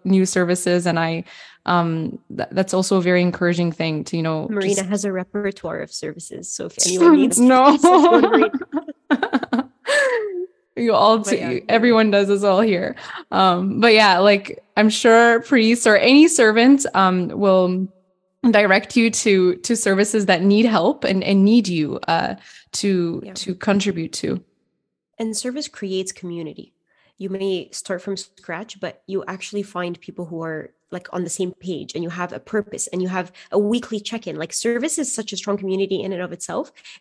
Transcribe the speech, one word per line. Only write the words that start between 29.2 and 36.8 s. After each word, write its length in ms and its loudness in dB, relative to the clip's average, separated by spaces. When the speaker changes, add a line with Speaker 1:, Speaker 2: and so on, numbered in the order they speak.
Speaker 2:
actually 340 -10
find 380 -8
people 240 -14
who 180 -12
are, 300 -10
like, 220 -12
on 100 -4
the 60 -8
same 240 -6
page, 420 -12
and 80 -6
you 60 -8
have 240 -8
a 60 -12
purpose, 480 -8
and 140 -6
you 60 -4
have 240 -6
a 40 0
weekly 440 -2
check-in. 340 -10
Like, 160 -10
service 480 -4
is 160 -6
such 160 -8
a 60 -12
strong 200 -6
community 460 -4
in 80 -8
and 100 -8
of 120 -10
itself, 400 -10